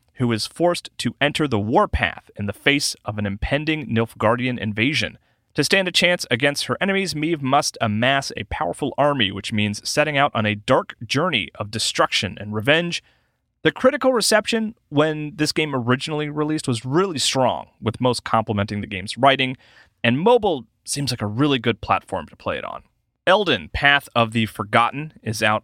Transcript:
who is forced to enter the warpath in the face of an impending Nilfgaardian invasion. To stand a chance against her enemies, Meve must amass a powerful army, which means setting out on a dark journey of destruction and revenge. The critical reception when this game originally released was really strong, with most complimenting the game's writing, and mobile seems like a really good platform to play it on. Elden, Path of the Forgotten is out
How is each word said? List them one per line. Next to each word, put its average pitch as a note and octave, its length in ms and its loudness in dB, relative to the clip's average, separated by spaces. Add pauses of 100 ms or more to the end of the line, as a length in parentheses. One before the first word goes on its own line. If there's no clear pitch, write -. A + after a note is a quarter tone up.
(140)
who B2 160 0
is A2 160 0
forced - 420 -2 (100)
to - 220 -4
enter D3 280 0
the A#2 100 2
warpath A2+ 800 0
in G#2 100 -6
the G2+ 60 -6
face - 420 0 (100)
of G#2 140 -6
an G#2 80 -2
impending D3 600 -4
Nilfgaardian A#2 720 0
invasion. A2 580 -2 (360)
To D3+ 80 0
stand F#3+ 240 2
a F3 60 -4
chance F3 380 2
against C#3+ 340 0
her B2 160 -4
enemies, F#3+ 340 -2
Meve D3+ 280 -2
must C#3 360 0
amass A#2+ 600 0
a - 60 -8
powerful - 520 -4
army, C3+ 340 2
which G2+ 220 -8
means G#2 340 -2
setting D3+ 300 0
out C#3+ 180 2
on A2 120 2
a G#2 80 2
dark C3 400 0 (100)
journey C3 520 -2
of G#2 140 -8
destruction - 720 -2
and G#2 140 -8
revenge. D#3 500 0 (580)
The A#3 80 4
critical C4 440 2
reception G#3+ 600 0 (120)
when D3+ 480 0
this D3+ 160 -2
game D3+ 240 -2
originally C#3 540 -2
released D3+ 360 -2
was A#2+ 200 -2
really D#3+ 320 0
strong, A2+ 480 0 (160)
with G#2+ 180 -4
most B2 240 0
complimenting G#2 560 0
the G2 60 -8
game's G2 320 -10
writing, C3 400 2 (440)
and A#2+ 160 2
mobile G3 460 2 (220)
seems C#3+ 260 -4
like A#2+ 80 -6
a A2 60 -2
really C3 320 0
good A2+ 240 -2
platform F#2 460 -2
to - 80 -20
play E2+ 200 -6
it A#1 80 -8
on. - 200 -12 (420)
Elden, E3+ 480 2
Path C#3+ 420 2
of A2+ 160 2
the A2+ 140 2
Forgotten A#2 680 -2 (100)
is A2 200 -4
out G#2+ 220 2